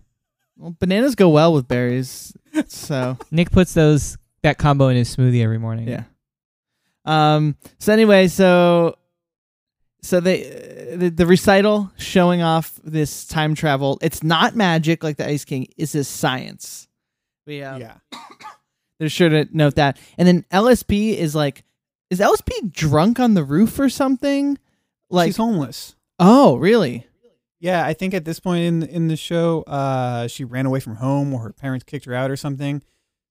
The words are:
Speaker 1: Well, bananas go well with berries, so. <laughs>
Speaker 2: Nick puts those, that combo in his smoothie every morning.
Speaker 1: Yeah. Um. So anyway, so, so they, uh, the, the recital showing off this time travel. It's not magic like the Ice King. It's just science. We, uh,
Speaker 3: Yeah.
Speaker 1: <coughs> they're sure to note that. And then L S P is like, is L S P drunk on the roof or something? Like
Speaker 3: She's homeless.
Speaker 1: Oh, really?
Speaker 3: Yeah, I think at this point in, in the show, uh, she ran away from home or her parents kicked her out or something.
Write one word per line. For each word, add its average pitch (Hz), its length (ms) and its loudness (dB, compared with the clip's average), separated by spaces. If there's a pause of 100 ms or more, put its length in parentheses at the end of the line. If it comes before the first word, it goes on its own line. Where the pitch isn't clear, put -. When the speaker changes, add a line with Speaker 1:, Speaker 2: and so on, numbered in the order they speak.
(580)
Speaker 1:
Well, 165 220 -16
bananas 214 360 0
go 190 120 6
well 160 260 6
with 135 140 0
berries, 123 680 -4 (300)
so. 127 580 -6
<laughs> - 60 -16
Speaker 2:
Nick 165 200 0
puts 185 220 2
those, 151 440 2 (260)
that 147 140 0
combo 139 300 2
in 127 80 2
his 123 180 0
smoothie 123 300 2
every 110 140 -2
morning. 113 320 -8
Speaker 1:
Yeah. 120 140 -10 (1000)
Um. 151 540 2 (220)
So 208 120 0
anyway, 208 380 6
so, 175 680 4 (1040)
so - 180 0
they, 175 260 0 (480)
uh, 175 40 -10
the, 180 120 0
the 165 160 0
recital 202 720 4
showing 175 460 0
off 160 400 -2
this 156 420 -6
time 156 300 -2
travel. 139 460 -2
It's - 220 -4
not 160 320 0
magic 165 480 0
like 151 140 -6
the - 100 -6
Ice 143 160 -4
King. 131 320 -8
It's 156 180 -8
just 143 240 -4
science. 127 680 -8 (600)
We, 143 160 -14
uh, 135 140 -14
Speaker 3:
Yeah. 117 180 -18 (160)
Speaker 1:
<coughs> - 80 -20 (800)
they're 156 100 -4
sure 170 200 2
to 151 220 2
note 147 240 2
that. 143 220 0 (200)
And 175 100 4
then 180 240 4
L 202 180 2
S 240 140 4
P 208 340 -2
is 156 160 -4
like, 147 300 -4 (480)
is 180 100 -2
L 240 120 4
S - 80 0
P - 120 -6 (160)
drunk 156 500 0
on 240 140 4
the 175 100 2
roof 160 360 0
or 269 100 2
something? 277 720 -2 (500)
Like 180 200 0
Speaker 3:
She's 190 80 -6
homeless. 202 580 -4 (240)
Speaker 1:
Oh, 196 380 6
really? 165 500 0 (520)
Speaker 3:
Yeah, 170 260 -2
I 156 80 -4
think 190 200 -6
at 175 120 -6
this 160 160 -8
point 175 240 -2
in, 170 180 -2
in 165 240 -4
the 160 80 -2
show, 165 480 -4
uh, 127 640 -4
she 135 160 -12
ran 127 220 -6
away 131 160 -2
from 110 160 -14
home 139 360 -2
or 127 100 -6
her 104 100 -14
parents 131 320 -10
kicked 143 200 -14
her 123 80 -10
out 131 160 -4
or 139 60 -6
something. 143 480 -8 (480)